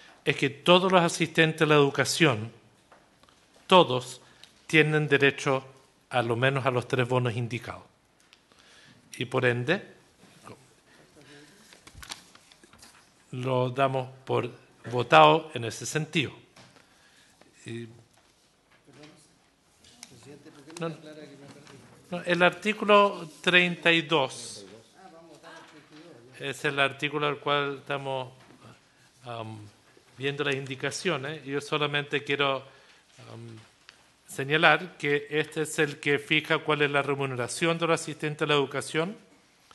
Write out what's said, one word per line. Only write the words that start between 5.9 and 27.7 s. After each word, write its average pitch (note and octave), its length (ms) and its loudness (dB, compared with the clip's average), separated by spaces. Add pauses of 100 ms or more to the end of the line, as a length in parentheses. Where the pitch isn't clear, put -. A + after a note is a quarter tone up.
a B2 140 0
lo A#2 140 0
menos C3 280 2
a C3+ 60 0
los B2 180 -2
tres B2+ 180 0
bonos B2 300 0
indicados. A2+ 460 -8 (1400)
Y B2 80 -4
por B2+ 180 -2
ende, B2 420 0 (3500)
lo B2+ 360 -2
damos C3 400 0 (160)
por A#2+ 260 -2 (400)
votado D#3 640 6
en A#2 140 -6
ese A2 180 -8
sentido. D3+ 480 -4 (1300)
Y A#2 200 -12 (3000)
no, E3 160 -6 (1120)
no, F3 120 -8
el F3 200 0
artículo G3+ 880 2 (140)
treinta F3 500 2
y E3 80 2
dos C#3+ 640 -2 (1800)
es C#3+ 280 -6
el C#3 120 -2
artículo C#3+ 480 -2
al C#3+ 120 -4
cual C#3+ 400 -2